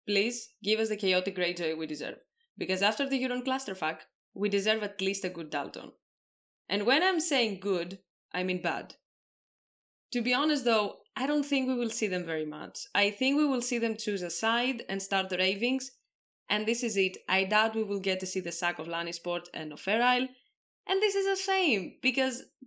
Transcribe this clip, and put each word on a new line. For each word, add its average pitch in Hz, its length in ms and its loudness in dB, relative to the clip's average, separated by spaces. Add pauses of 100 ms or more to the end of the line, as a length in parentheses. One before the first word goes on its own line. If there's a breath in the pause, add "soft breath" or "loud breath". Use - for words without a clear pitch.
please 208 440 0 (140)
give 214 160 2
us 220 100 2
the 208 80 -2
chaotic 185 380 2
Greyjoy 175 400 0
we 156 120 -6
deserve, 147 300 -6 (400)
because 185 260 -2
after 220 260 2
the 262 100 2
Euron 247 240 -2
clusterfuck, 202 580 -4 (340)
we 202 120 0
deserve 208 360 2
at 202 180 -4
least 196 240 -2
a 180 40 0
good 170 200 -8
Dalton. - 420 -6 (800)
And 208 160 0
when 269 160 4
I'm 370 180 2
saying 226 420 0
good, 180 360 -2 (340)
I 185 120 -2
mean 185 180 -2
bad. 147 320 -4 (1160)
To 240 100 -2
be 247 140 0
honest 285 300 2
though, 220 320 2 (180)
I 247 100 -2
don't 294 200 2
think 269 220 2
we 262 80 2
will 240 140 0
see 220 180 -2
them 180 180 -2
very 156 200 -2
much. 151 480 -10
I 202 160 4
think 262 280 2
we 302 100 4
will 247 160 2
see 240 160 0
them 226 180 0
choose 202 240 -2
a 175 80 -4
side 233 580 0
and 196 140 -2
start 190 280 0
the 185 80 -2
ravings, 208 520 2 (580)
and 208 200 0
this 233 160 0
is 202 120 0
it. 190 220 2 (100)
I 190 180 2
doubt 220 300 2
we 220 80 2
will 196 160 -2
get 185 200 -2
to 190 80 -6
see 190 140 -4
the 170 100 -6
sack 175 260 -2
of 165 100 -6
Lannisport 170 680 -4
and 156 200 -8
of 151 60 -14
Fair 220 240 0
Isle, 254 240 4 (580 loud breath)
and 392 160 2
this 403 140 2
is 392 100 2
a 381 160 0
shame, 320 600 0
because 254 400 0 (220)